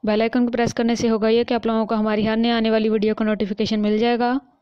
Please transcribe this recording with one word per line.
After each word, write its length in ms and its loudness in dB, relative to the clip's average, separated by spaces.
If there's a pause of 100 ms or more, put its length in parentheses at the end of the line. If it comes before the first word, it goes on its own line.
बेल 160 0
आइकन 240 0
को 60 -2
प्रेस 220 -2
करने 220 0
से 120 -2
होगा 220 0
ये 140 4
कि 100 -2
आप 140 -2
लोगों 180 0
को 100 -4
हमारी 300 0
हर 120 0
नई 140 2
आने 200 0
वाली 180 2
वीडियो 260 0
का 100 -2
नोटिफिकेशन 540 -2
मिल 200 0
जाएगा। 340 0 (280)